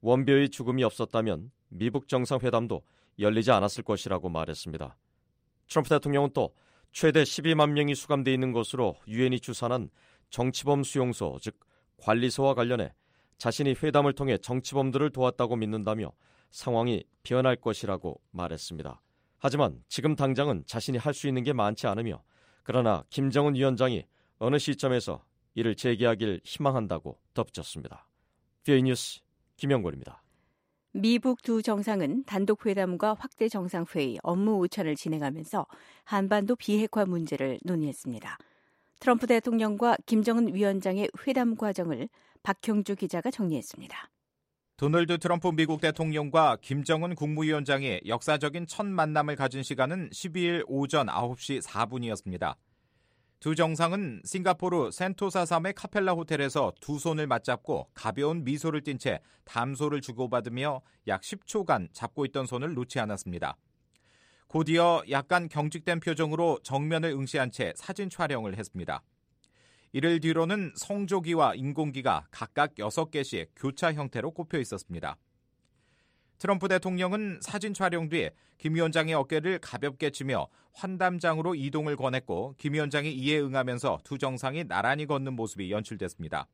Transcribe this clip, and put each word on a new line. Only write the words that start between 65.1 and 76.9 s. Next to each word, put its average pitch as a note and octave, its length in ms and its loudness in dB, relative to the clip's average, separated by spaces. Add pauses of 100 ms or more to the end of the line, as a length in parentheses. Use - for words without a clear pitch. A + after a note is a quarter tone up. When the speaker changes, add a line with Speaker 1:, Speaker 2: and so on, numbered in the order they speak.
Speaker 3:
약간 D#3 400 0
경직된 D#3 520 -2
표정으로 D#3+ 600 0
정면을 D#3 480 -2
응시한 C3+ 400 -2
채 F#2+ 260 -4
사진 G3 360 -8
촬영을 A2+ 480 -4
했습니다. E2 420 -8 (920)
이를 E3 280 2
뒤로는 E3 560 0
성조기와 E3+ 800 0
인공기가 C3 720 -2
각각 - 480 -2
여섯 D3+ 320 -4
개씩 B2 460 -6
교차 C#3 360 -2
형태로 C#3+ 420 -4
꼽혀 E3 260 -4
있었습니다. E2+ 580 -8 (1200)
트럼프 F#3+ 300 0
대통령은 F#3 720 0